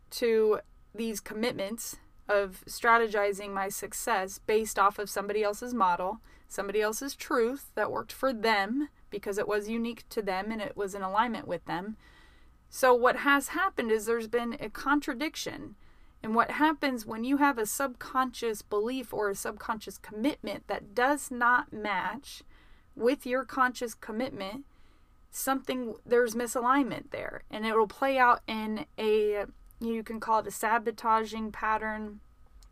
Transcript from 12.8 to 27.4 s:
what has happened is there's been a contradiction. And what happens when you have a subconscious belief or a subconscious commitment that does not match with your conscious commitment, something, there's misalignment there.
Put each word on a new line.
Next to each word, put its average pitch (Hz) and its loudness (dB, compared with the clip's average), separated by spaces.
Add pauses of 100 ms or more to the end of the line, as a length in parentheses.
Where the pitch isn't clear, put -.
what 240 6
has 285 4
happened 294 0
is 214 0
there's 226 0
been 233 -2
a 220 -8
contradiction. 285 -2 (460)
And 220 -2
what - 4
happens 277 2
when 226 -6
you 277 2
have 285 4
a 214 0
subconscious 247 -2
belief 226 -2
or 208 0
a 196 -4
subconscious 214 -8
commitment 214 -4
that 202 -6
does 269 0
not 247 2
match 208 -6 (520)
with 254 0
your 247 -2
conscious 254 -2
commitment, 214 -8 (680)
something, 254 -2 (120)
there's 240 4
misalignment 240 2
there. - -8